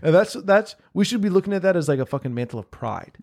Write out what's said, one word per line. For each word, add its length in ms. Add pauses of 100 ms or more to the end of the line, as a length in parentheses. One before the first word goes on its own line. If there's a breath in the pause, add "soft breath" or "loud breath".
And 100
that's, 200
that's, 420 (180)
we 120
should 160
be 80
looking 240
at 80
that 160
as, 100
like, 120
a 60
fucking 280
mantle 260
of 100
pride. 520